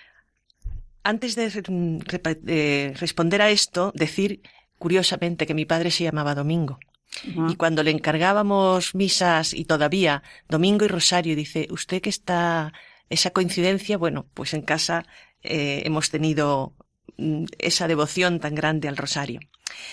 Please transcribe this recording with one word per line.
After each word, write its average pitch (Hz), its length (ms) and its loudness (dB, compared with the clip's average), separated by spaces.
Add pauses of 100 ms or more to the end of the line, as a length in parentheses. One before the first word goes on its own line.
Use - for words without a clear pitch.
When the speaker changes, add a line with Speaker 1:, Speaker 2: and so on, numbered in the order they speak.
(1040)
Speaker 1:
Antes 220 340 -2
de, 233 120 0
mm, 180 520 -2
repa-, 165 380 -4
de 143 640 0
responder 170 400 0
a 208 80 6
esto, 202 460 0
decir 196 480 -2 (360)
curiosamente 175 680 0
que 156 80 -2
mi 156 100 0
padre 165 260 0
se 170 140 0
llamaba 151 300 0
Domingo. 143 440 0 (560)
Speaker 2:
Ah. 165 160 0
Speaker 1:
Y 165 60 -2
cuando 165 260 2
le 151 100 4
encargábamos 185 1000 2
misas 175 600 2
y 160 100 -6
todavía 147 580 2 (280)
Domingo 196 340 4
y 208 40 6
Rosario, 175 460 2
dice, 151 360 -4
"Usted 180 320 -6
que 208 80 -2
está, 170 640 0 (340)
esa - 220 0
coincidencia", 190 640 0
bueno, 156 380 -2
pues - 180 -8
en 151 80 -4
casa, 165 460 -2 (360)
eh, 143 440 -2
hemos 156 240 -2
tenido, 147 640 0 (420)
mm, 156 300 -2 (120)
esa 170 300 0
devoción 165 500 0
tan 147 160 -6
grande 151 320 0
al 139 120 -6
Rosario. 143 420 -6 (520)